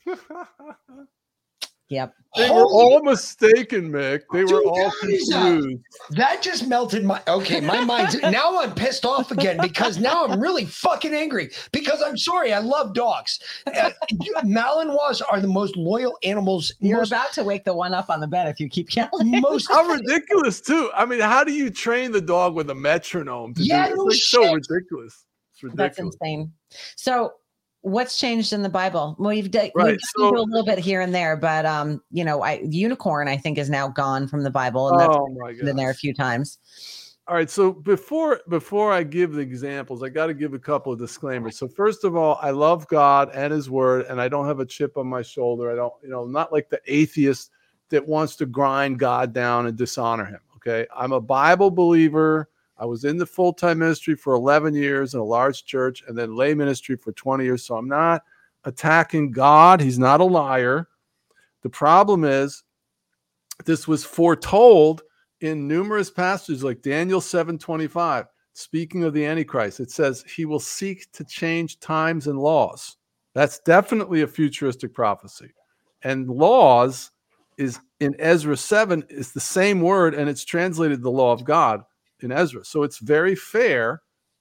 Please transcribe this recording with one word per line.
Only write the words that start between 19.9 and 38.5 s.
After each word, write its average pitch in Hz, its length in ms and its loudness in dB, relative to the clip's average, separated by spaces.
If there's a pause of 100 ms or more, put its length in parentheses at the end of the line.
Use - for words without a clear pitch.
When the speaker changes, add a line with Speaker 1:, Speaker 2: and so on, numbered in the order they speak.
Speaker 3:
too. 285 340 0
I 208 80 2
mean, 240 160 -2
how 240 240 4
do 294 80 -2
you 285 180 -2
train 240 420 -4
the 202 100 0
dog 175 320 0
with 151 160 -4
a 135 40 -8
metronome 139 800 -4
to 165 80 -2
Speaker 1:
Yeah, 349 260 2
Speaker 3:
do - 40 -4
it? 370 60 -4
Speaker 1:
no 392 100 -2
Speaker 3:
It's, - 240 2
like, 480 100 6
so - 0 - (140)
Speaker 1:
shit. - 140 -6
Speaker 3:
ridiculous. 156 560 -8 (260)
It's - 100 -20
ridiculous. 165 340 -4
Speaker 2:
That's - 20 -10
insane. 156 540 -8 (440)
So 240 380 -2 (500)
what's 233 340 -2
changed 233 340 -2
in 208 100 -2
the 196 60 -4
Bible? 180 500 -2
Well, 208 140 -2
you've 208 180 -4
d-, 208 240 0
Speaker 3:
Right, 175 120 4
Speaker 2:
we've 208 140 2
gotten - 0 - (160)
Speaker 3:
so 208 120 4
Speaker 2:
into 233 120 4
a 220 100 -2
little 226 140 0
bit 196 140 0
here 185 240 -2
and 180 120 -2
there, 160 220 0
but, 156 300 0
um, 151 440 -4
you 170 140 -4
know, 147 180 -2
I, 151 220 -2
unicorn, 160 640 -2
I 139 80 -2
think, 147 220 -4
is 143 100 -4
now 139 200 0
gone 135 380 -2
from 143 160 -4
the 139 80 -4
Bible, 131 380 -2
and 175 100 -2
that's 165 180 4
Speaker 3:
Oh 139 120 -2 (100)
my 120 140 -12
Speaker 2:
been 135 240 -6
there 131 140 -2
a - 20 -4
Speaker 3:
gosh. - 80 -12
Speaker 2:
few 139 140 -4
times. 131 440 -4 (680)
Speaker 3:
All 175 80 -6
right, 160 140 0
so 190 240 2
before, 208 760 -2
before 202 440 -2